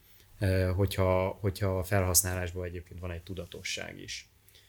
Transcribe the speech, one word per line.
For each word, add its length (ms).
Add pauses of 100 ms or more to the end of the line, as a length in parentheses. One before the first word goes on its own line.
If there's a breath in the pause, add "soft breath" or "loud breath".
(400 soft breath)
ö, 360
hogyha, 640
hogyha 360
a 60
felhasználásban 800
egyébként 340
van 120
egy 120
tudatosság 760
is. 280 (420 soft breath)